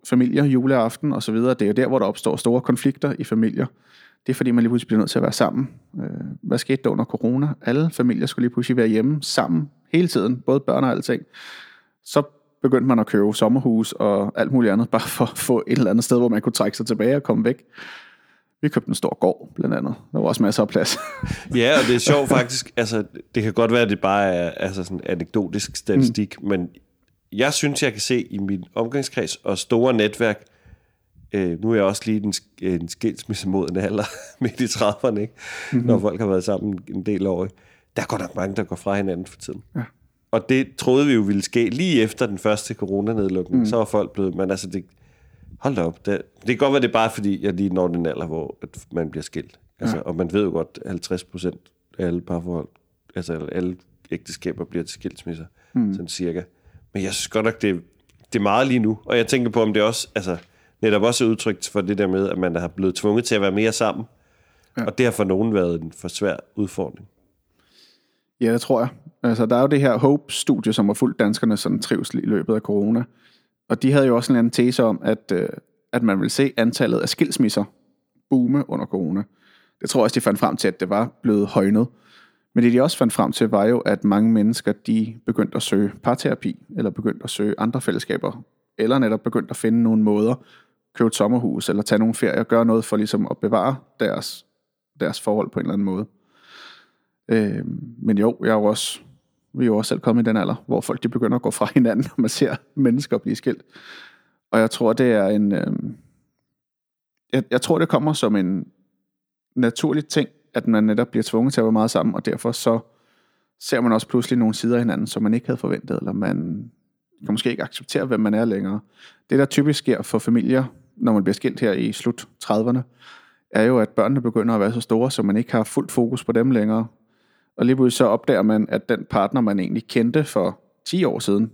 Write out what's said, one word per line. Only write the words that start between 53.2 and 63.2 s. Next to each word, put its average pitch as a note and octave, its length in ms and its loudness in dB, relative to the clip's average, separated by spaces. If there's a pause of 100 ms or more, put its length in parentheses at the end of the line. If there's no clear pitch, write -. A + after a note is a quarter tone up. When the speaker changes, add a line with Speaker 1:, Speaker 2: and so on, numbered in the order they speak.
Speaker 2:
alle F2+ 240 -4 (340)
ægteskaber - 540 -10
bliver E2+ 200 -6
til - 100 -16
skilsmisser, E2+ 500 -12 (300)
Speaker 1:
Mm. A2 180 0
Speaker 2:
sådan F2 160 -8
cirka. F2 340 -6 (520)
Men G2 80 -4
jeg F#2+ 100 -4
synes - 160 -6
godt A2 160 -2
nok, A2 180 -2
det, F#2 200 0 (500)
det A#2+ 60 0
er G2+ 40 -2
meget A2 240 2
lige B2 120 2
nu. G#2+ 260 0
Og - 120 0
jeg A2+ 100 2
tænker B2 240 0
på, A2+ 120 2
om G#2+ 100 2
det G#2 100 4
også... A2+ 320 -2
Altså, F#2 220 -4 (460)
netop G#2 200 4
også A#2+ 220 2
er A2+ 40 4
udtrykt A2 400 -2
for G#2 120 -2
det F#2+ 180 -2
der G2+ 80 2
med, F#2+ 240 0
at E2 80 -6
man F2 180 0
er E2+ 120 -4
blevet F#2+ 260 -2
tvunget G#2+ 300 0